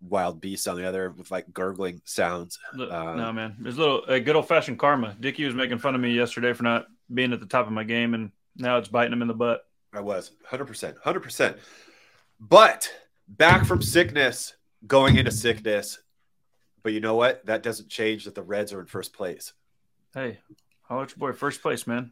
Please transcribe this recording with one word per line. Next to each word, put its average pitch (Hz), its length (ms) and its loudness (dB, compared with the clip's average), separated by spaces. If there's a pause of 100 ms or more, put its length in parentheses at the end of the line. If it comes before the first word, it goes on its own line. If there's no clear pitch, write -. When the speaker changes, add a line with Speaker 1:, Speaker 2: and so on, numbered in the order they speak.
Speaker 1:
wild 90 400 -4
beast 95 260 -8
on 92 100 -4
the 90 80 -6
other 92 280 -6
with, 90 180 -18
like, 90 220 -8
gurgling 92 520 -6
sounds. 87 540 -4 (160)
Speaker 2:
Look, 127 160 -10
Speaker 1:
Uh, 165 240 -8
Speaker 2:
no, 113 180 -6
man. 110 280 -8
There's 120 160 -10
a 151 40 -2
little, 139 280 2
uh, 131 100 2
good 127 160 2
old-fashioned 151 420 2
karma. 123 440 2
Dickie 135 240 -4
was 131 100 -2
making 123 240 -2
fun 131 160 0
of 127 60 0
me 120 140 0
yesterday 120 380 0
for 120 120 -4
not 117 240 2 (260)
being 127 180 0
at 117 60 -4
the 107 80 -16
top 120 220 2
of 110 40 -6
my 110 120 -4
game, 117 300 0
and 110 180 -6 (240)
now 123 200 0
it's 107 120 -2
biting 120 240 0
him 120 100 -2
in 117 60 -2
the 113 60 -2
butt. 117 300 -2 (300)
Speaker 1:
I 104 60 -10
was, 101 320 -8 (120)
hundred 131 200 -10
percent, 104 360 -12
hundred 175 200 -4
percent. 120 380 -2 (800)
But - 520 6 (360)
back 165 380 6
from 175 160 2
sickness, 135 760 0 (280)
going 135 320 8
into 123 140 4
sickness. 107 680 -2 (840)
But 110 100 -2
you 107 60 -2
know 110 160 0
what? 120 320 2
That 110 160 -2
doesn't 110 260 -6
change 110 360 -4
that 98 100 -16
the 98 80 -12
Reds 101 300 -6
are 98 80 -10
in - 60 -14
first - 260 -12
place. - 400 -10 (640)
Speaker 2:
Hey, 123 240 -10 (460)
holla 127 180 -6
at 131 80 -12
your - 80 -20
boy. 139 180 -4
First 143 240 -6
place, 135 260 -4
man. 120 260 -6